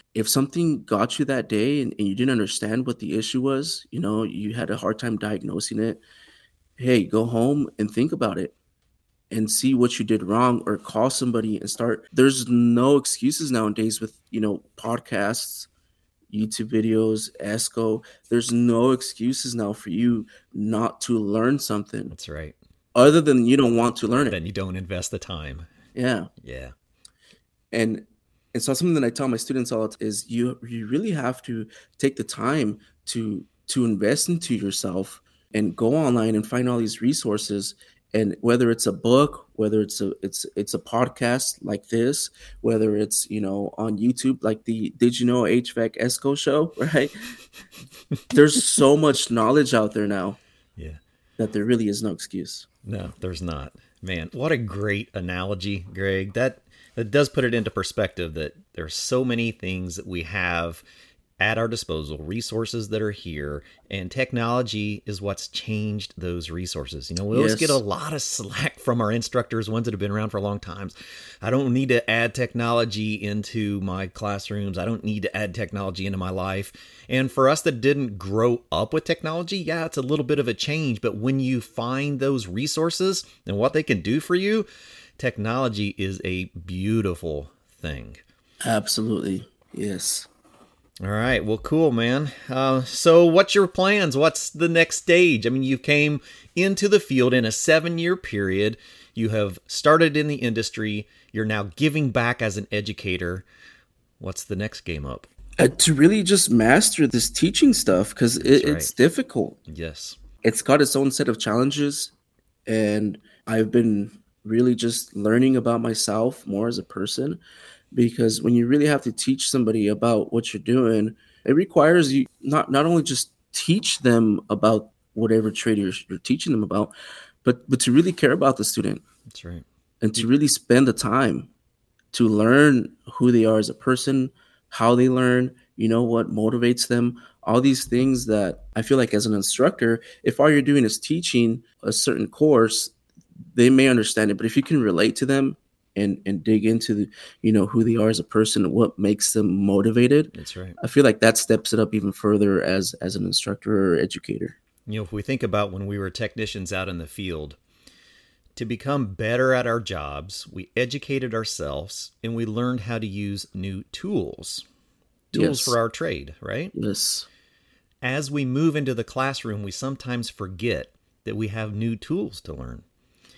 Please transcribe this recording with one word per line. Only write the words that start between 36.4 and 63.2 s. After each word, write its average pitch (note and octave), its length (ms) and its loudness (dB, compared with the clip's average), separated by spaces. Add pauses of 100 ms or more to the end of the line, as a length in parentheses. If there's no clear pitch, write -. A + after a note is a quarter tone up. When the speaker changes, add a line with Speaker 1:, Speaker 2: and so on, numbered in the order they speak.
Speaker 1:
find B2 220 -2
all A#2+ 100 0
these A2 240 -4
resources. G#2+ 720 -2 (400)
And G#2+ 260 0
whether A#2+ 300 4
it's A2+ 160 -2
a G2+ 60 2
book, C3 600 2
whether G#2+ 280 0
it's - 180 -6
a, G2 120 -2 (100)
it's, - 240 -8 (100)
it's G2+ 160 -4
a A#2+ 60 -2
podcast A#2+ 840 -2
like G2+ 280 -8
this, A#2+ 420 0 (320)
whether A2 340 2
it's, G#2+ 340 -2
you G#2+ 120 -4
know, G2 340 -4
on G#2+ 220 -4
YouTube, B2 440 0
like A2 220 -2
the A2+ 320 -4
Did A#2+ 240 2
You A#2+ 60 2
Know B2 180 2
H A#2+ 300 0
vac A2+ 200 -2
esco C#3 440 -2
show, D3+ 360 0
<laughs> D#3 200 -2
right? C#3+ 160 2 (1200)
There's D3+ 340 6
so C#3+ 320 6
much D3+ 340 2
knowledge B2 440 2
out G#2+ 180 2
there G#2 140 -2
now G2 320 -4 (380)
Speaker 2:
Yeah. D#2 220 -14 (380)
Speaker 1:
that A2 160 -2
there G#2 120 -2
really A2+ 240 2
is G#2 140 -4
no G#2 100 -2
excuse. - 540 -10 (180)
Speaker 2:
No, G2+ 360 -10
there's F2+ 220 -8
not. D2+ 300 -8 (300)
Man, F2+ 300 -8
what D#3+ 200 -2
a D3 40 2
great G2+ 560 -4
analogy, F#2 800 -6
Greg. F#2+ 420 -4
That, B2+ 280 -2 (320)
that A2 160 -6
does C#3+ 180 4
put C3 160 -2
it A#2+ 100 0
into A2 160 -2
perspective F#2 640 -4
that D#2 200 -8 (200)
there's D#2 200 -10
so B2+ 300 -2
many A#2 260 -2
things F#2 460 -8
that G2+ 100 -14
we F2 160 -6
have E2+ 600 -4 (560)
at G#2+ 200 0
our A2+ 100 0
disposal, D#2 480 -8
resources G#2+ 720 -6
that G#2+ 140 -4
are G#2+ 80 -4
here, D2 520 -8 (280)